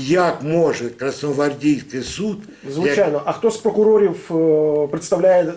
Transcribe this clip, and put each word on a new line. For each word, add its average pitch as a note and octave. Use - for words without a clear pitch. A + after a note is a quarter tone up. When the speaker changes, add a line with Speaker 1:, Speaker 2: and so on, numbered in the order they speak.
Speaker 1:
як E3+
може D3
Красногвардійський C3+
суд, G3+
як C#3
Speaker 2:
Звичайно. D#3+
А F3
хто A3+
з A3
прокурорів, G#3
е, D3+
представляє F3